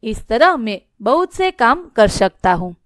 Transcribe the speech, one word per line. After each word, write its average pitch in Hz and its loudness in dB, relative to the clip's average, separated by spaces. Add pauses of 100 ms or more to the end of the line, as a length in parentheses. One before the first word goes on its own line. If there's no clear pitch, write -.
इस 220 -8
तरह 311 4
मैं 214 -6 (220)
बहुत 320 0
से 370 -2
काम 247 0
कर 208 2
सकता - 0
हूँ। 180 -6